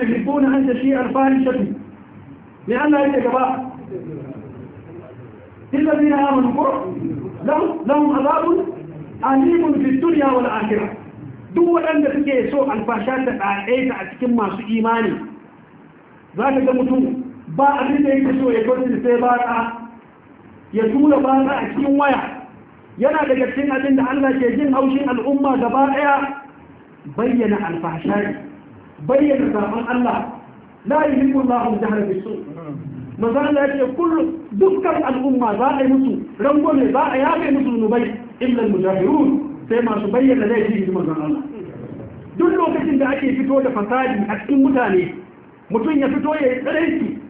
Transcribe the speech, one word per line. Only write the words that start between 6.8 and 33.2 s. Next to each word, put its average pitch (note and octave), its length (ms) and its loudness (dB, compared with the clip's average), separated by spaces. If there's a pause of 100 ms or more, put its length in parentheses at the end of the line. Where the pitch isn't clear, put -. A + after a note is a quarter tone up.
لهم، D#4 240 0 (160)
لهم C#4+ 300 4
عذاب D4+ 300 0 (800)
أليم D#4+ 480 2
في C4+ 160 0
الدنيا C#4+ 420 2
والآخرة." G#3+ 580 0 (680)
Duk E4+ 160 4
waɗanda D#4 400 2
suke C#4 400 0
so C4+ 180 0
alfasha A#3 460 -2 (100)
ta A#3+ 60 -2
ɗaɗe G#3 560 -2
ta B3 80 -4
a F#3 160 -8
cikin A#3+ 240 -2
masu G3 320 -2
imani, A3+ 440 0 (1200)
za G#3 160 -2
ka C4+ 80 0
ga B3+ 140 2
mutum C4 500 0 (320)
ba C#4 240 4
abin C#4+ 240 2
da C#4 60 2
yake C4 320 2
so B3 100 2
ya A3 160 2
kauce B3+ 240 2 (120)
sai A#3+ 180 4
batsa, A#3+ 680 0 (840)
ya A3 180 2
tura C#4+ 260 6
batsa C4+ 380 4
a G3+ 160 -4
cikin C#4 240 2
waya. C#4 260 4 (800)
Yana D4 280 2
daga C4 280 2
cikin C#4+ 160 -2
abin C4+ 240 2
da C4 80 2
Allah C4+ 300 0
ke B3 240 0
jin C#4+ 160 2
haushin C4+ 340 0
al'umma C4 500 0
gaba C4+ 380 2
ɗaya, C#4+ 480 0 (720)
bayyana A3+ 420 2 (140)
alfasha, E3+ 640 -4 (720)
bayyana C#4 480 4
saɓon G#3+ 320 -2
Allah. B3 400 0 (580)
"لا D4 220 2
يحب C4+ 320 2
الله A#3+ 240 2 (100)
الجهر G#3+ 300 0
بالسوء." G3 360 -4 (800)
Manzo A3+ 220 0